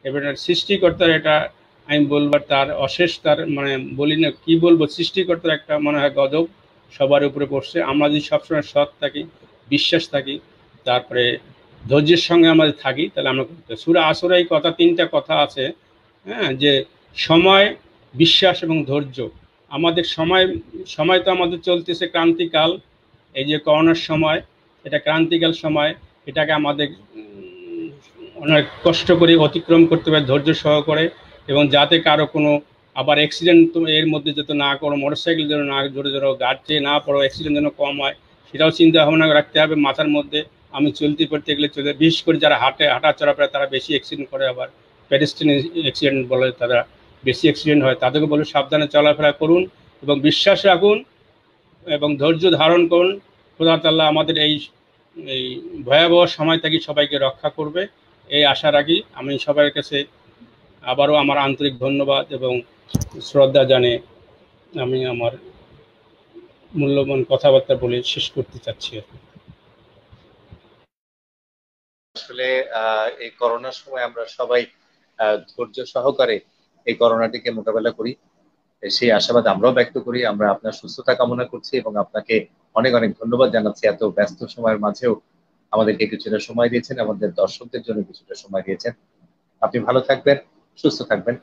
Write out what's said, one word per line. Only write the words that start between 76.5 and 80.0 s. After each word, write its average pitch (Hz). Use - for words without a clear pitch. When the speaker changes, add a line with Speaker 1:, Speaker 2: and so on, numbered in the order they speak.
Speaker 2:
এই 113
করোনাটিকে 113
মোকাবেলা 110
করি, 120
সেই 120
আশাবাদ 113
আমরাও 101
ব্যক্ত 123
করি। 120